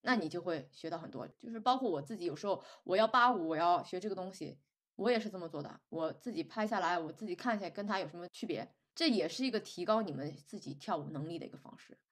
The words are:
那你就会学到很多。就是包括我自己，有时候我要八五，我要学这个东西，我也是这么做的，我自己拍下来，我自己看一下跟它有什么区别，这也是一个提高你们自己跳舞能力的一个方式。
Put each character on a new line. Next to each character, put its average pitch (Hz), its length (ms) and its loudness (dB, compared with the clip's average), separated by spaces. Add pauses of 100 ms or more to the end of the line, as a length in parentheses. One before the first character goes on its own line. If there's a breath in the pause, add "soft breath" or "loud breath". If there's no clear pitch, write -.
那 247 140 4
你 165 140 2
就 175 100 -4
会 165 320 -2
学 165 200 -8
到 165 80 -4
很 160 100 -10
多。 120 180 -8 (120)
就 - 100 -12
是 226 100 -8
包 247 160 6
括 262 140 0
我 156 100 0
自 220 160 -8
己， 175 100 -6
有 151 100 -2
时 180 100 -8
候 196 180 0 (200 loud breath)
我 185 120 0
要 214 120 8
八 247 240 8
五， 180 180 0
我 160 60 2
要 175 280 6
学 185 160 -6
这 202 80 -6
个 196 60 -2
东 185 180 -6
西， - 280 -10 (360)
我 214 140 2
也 233 100 6
是 208 80 -4
这 185 120 -8
么 165 100 -6
做 147 140 -6
的， - 260 -12
我 160 240 -2
自 - 180 -8
己 165 120 -4
拍 214 240 0
下 214 120 0
来， 175 200 4
我 156 120 -4
自 - 140 -10
己 180 100 -4
看 226 220 0
一 - 20 -2
下 190 80 -4
跟 202 200 -6
它 202 100 0
有 190 100 -2
什 151 80 -12
么 175 140 -8
区 - 160 -8
别， - 260 -4 (220)
这 330 160 4
也 247 180 4
是 262 160 -2
一 262 60 2
个 220 100 0
提 - 240 -6
高 214 200 4
你 180 80 -4
们 143 200 -4 (140)
自 - 140 -12
己 135 160 -8
跳 196 200 -4
舞 147 140 -4
能 151 180 -4
力 170 120 -6
的 - 80 -8
一 - 20 -10
个 - 80 -16
方 - 220 -18
式。 - 180 -20 (140)